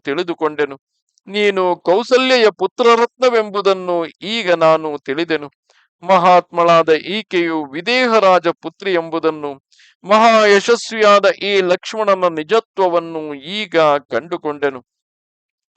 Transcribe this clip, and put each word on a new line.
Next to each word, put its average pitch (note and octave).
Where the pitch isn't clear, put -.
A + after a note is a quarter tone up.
ತಿಳಿದುಕೊಂಡೆನು. D3+
ನೀನು G3
ಕೌಸಲ್ಯೆಯ A#3
ಪುತ್ರರತ್ನವೆಂಬುದನ್ನು G3+
ಈಗ G3
ನಾನು D#3+
ತಿಳಿದೆನು. D3
ಮಹಾತ್ಮಳಾದ E3+
ಈಕೆಯು E3
ವಿದೇಹ A3+
ರಾಜಪುತ್ರಿ F#3
ಎಂಬುದನ್ನು, D#3
ಮಹಾಯಶಸ್ವಿಯಾದ G#3+
ಈ G3
ಲಕ್ಷ್ಮಣನ F#3
ನಿಜತ್ವವನ್ನು E3
ಈಗ E3+
ಕಂಡುಕೊಂಡೆನು. C#3+